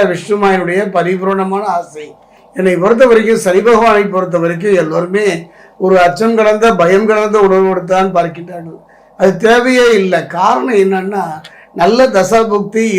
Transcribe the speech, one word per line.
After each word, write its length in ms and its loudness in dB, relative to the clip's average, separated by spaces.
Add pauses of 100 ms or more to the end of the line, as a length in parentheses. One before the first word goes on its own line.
விஷ்ணுமாயனுடைய 880 -2
பரிபூரணமான 760 -2
ஆசை. 420 -8 (460)
என்னை 240 0
பொறுத்த 280 4
வரைக்கும், 400 2
சனி 160 2
பகவானை 420 2
பொறுத்த 340 -2
வரைக்கும் 360 -2
எல்லோருமே 540 -2 (500)
ஒரு 220 0
அச்சம் 360 0
கலந்த, 400 2
பயம் 320 2
கலந்த 320 0
உணர்வோடு 440 2
தான் 320 0
பார்க்கின்றார்கள். 640 -6 (380)
அது 200 0
தேவையே 560 2
இல்லை. 340 0
காரணம் 560 0
என்னன்னா, 400 -2 (500)
நல்ல 340 2
தசாபுக்தி, 760 0 (160)